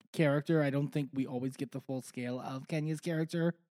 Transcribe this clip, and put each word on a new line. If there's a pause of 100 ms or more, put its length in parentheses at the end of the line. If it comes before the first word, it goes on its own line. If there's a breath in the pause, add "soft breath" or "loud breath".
(120)
character.
I
don't
think
we
always
get
the
full
scale
of
Kenya's
character. (240)